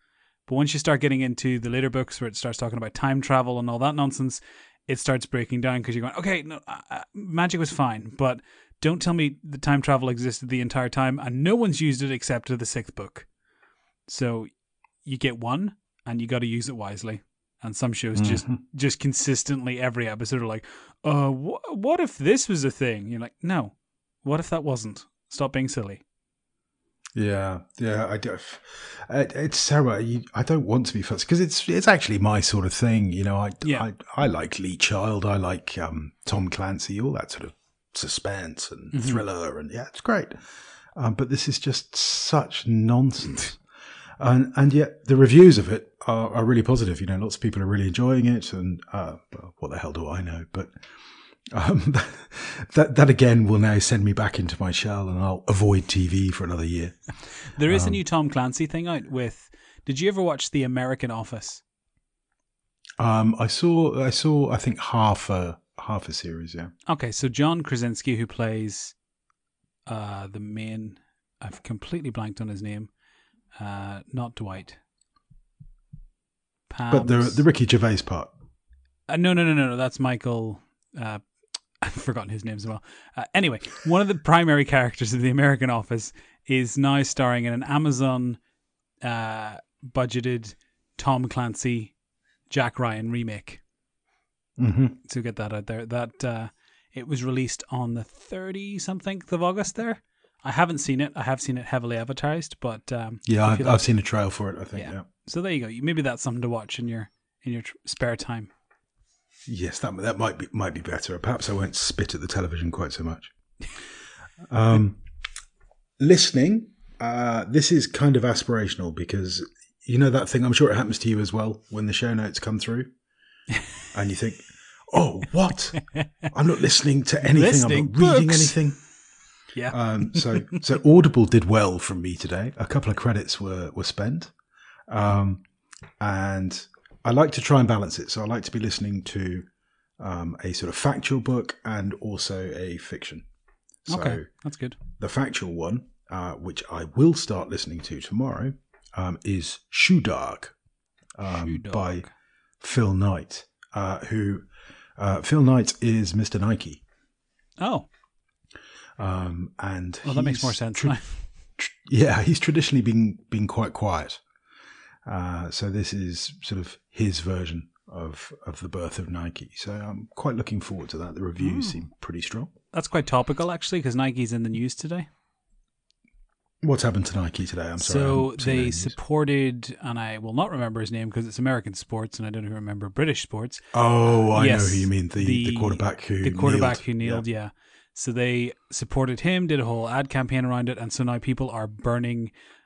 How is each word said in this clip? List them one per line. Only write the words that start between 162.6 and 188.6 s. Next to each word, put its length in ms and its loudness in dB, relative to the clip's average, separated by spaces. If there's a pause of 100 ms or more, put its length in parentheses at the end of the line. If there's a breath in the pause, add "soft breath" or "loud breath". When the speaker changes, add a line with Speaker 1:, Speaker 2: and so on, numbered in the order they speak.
Speaker 2:
been, 360 2 (120)
been 160 0
quite 260 -4
quiet. 480 -4 (880 soft breath)
Uh, 440 -6
so 200 -6
this 220 -2
is 400 -6 (100)
sort 180 -6
of 180 -12 (100)
his 320 -2
version 480 -6 (180)
of, 460 -14 (140)
of 140 -10
the 80 -12
birth 300 -8
of 100 -8
Nike. 460 -10
So 180 -10
I'm 440 -10
quite 180 -4
looking 260 -4
forward 300 -10
to 80 -10
that. 160 -10
The 80 -10
reviews 460 -2
Speaker 1:
Oh. 40 -4
Speaker 2:
seem 280 -10
pretty 220 -10
strong. 260 -8 (240)
Speaker 1:
That's 160 -6
quite 180 -2
topical, 460 0
actually, 300 -4
'cause 120 -2
Nike's 380 -2
in 100 -2
the 60 -2
news 260 -4
today. 340 -8 (1500)
Speaker 2:
What's 200 2
happened 240 2
to 140 -6
Nike 260 -4
today? 240 -8
I'm 80 -8
sorry, 220 0
I 80 2
Speaker 1:
So 160 2
Speaker 2:
haven't 160 -6
seen 60 -8
Speaker 1:
they 120 2
Speaker 2:
any 80 0
news. 140 -4
Speaker 1:
supported, 1000 -2
and 160 -6
I 200 -6
will 140 -8
not 180 0
remember 300 -4
his 100 -4
name 220 -6
'cause 140 -4
it's 120 -10
American 360 -2
sports 440 -8
and 80 -8
I 40 -8
don't 140 -8
even 120 -8
remember 320 -8
British 340 -2
sports. 380 -10 (140 loud breath)
Speaker 2:
Oh, 580 6
I 140 6
Speaker 1:
Yes, 180 6
Speaker 2:
know 100 4
who 60 2
you 80 2
mean. 200 2
The, 160 -2
the 260 2
Speaker 1:
the, 60 -2
Speaker 2:
quarterback 460 0
who 200 -2
Speaker 1:
the 100 2
quarterback 460 4
Speaker 2:
kneeled. 80 -18
Speaker 1:
who 80 -2
kneeled, 340 -2
Speaker 2:
Yeah. 60 -2 (100)
Speaker 1:
yeah. 60 -12 (440 soft breath)
So 180 -6
they 400 0 (200)